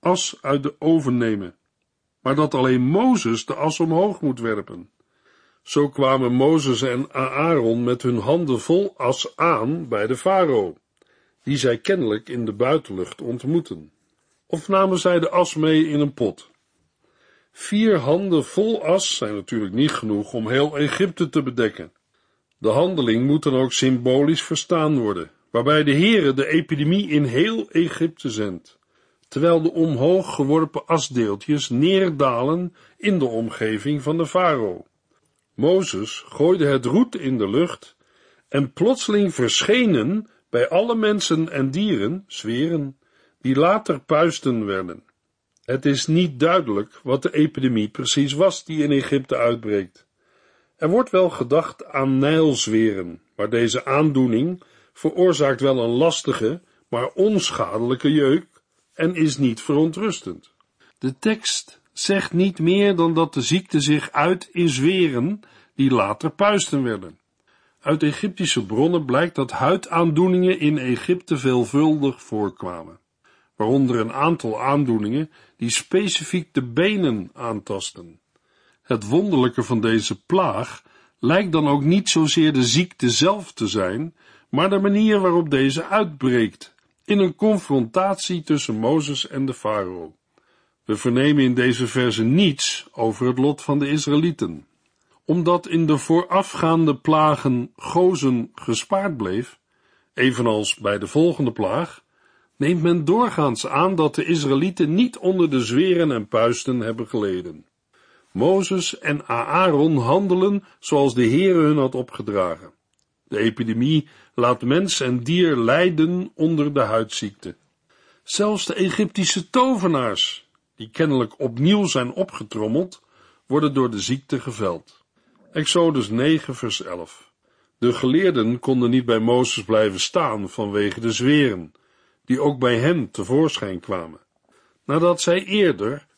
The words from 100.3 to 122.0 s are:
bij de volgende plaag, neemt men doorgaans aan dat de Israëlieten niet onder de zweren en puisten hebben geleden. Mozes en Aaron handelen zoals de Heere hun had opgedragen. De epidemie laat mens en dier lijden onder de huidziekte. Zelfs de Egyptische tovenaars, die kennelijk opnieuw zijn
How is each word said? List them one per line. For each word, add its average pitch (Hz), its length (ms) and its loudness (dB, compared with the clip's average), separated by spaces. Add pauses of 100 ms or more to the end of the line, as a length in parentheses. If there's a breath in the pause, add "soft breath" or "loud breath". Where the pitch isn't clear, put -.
bij 104 240 -2
de 101 80 -6
volgende 147 460 0
plaag, 110 520 -4 (520)
neemt 160 260 0
men 170 220 2
doorgaans 165 640 0
aan 175 280 0
dat 156 200 0
de 156 100 -2
Israëlieten 156 720 0
niet 240 240 2
onder 185 320 2
de 131 100 0
zweren 156 520 2
en 110 160 -4
puisten 120 520 0
hebben 113 280 -6
geleden. 90 580 -6 (640 soft breath)
Mozes 180 640 0
en 147 280 -4
Aaron 151 720 2
handelen 185 640 0 (140)
zoals 139 360 0
de 120 140 2
Heere 170 320 4
hun 151 180 4
had 135 160 0
opgedragen. 98 760 -4 (520)
De - 140 -6
epidemie 117 680 0 (260 soft breath)
laat 123 280 0
mens 165 380 0
en 127 180 -2
dier 160 380 2
lijden 165 800 0
onder 156 380 0
de 143 80 0
huidziekte. 110 760 -4 (640 soft breath)
Zelfs 208 440 -2
de - 80 -6
Egyptische 190 760 -2
tovenaars, 175 1000 0 (280)
die 110 140 -16
kennelijk 135 480 0
opnieuw 147 460 2
zijn 127 280 -2